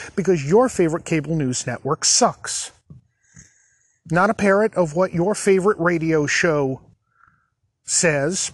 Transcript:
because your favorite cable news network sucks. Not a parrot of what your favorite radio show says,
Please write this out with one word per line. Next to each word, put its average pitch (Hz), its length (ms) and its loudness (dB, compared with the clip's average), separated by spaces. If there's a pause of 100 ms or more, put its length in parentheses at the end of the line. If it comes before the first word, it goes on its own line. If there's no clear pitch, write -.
(160)
because 165 320 0
your 233 200 4
favorite 165 360 0
cable 156 320 -2
news 127 300 -4
network 135 380 -4
sucks. - 680 -2 (1400)
Not 185 200 2
a 214 40 -2
parrot 202 400 2
of 160 220 -2
what 180 180 0
your 180 200 0
favorite 196 440 2
radio 160 480 0
show 143 560 0 (1000)
says, 160 680 -2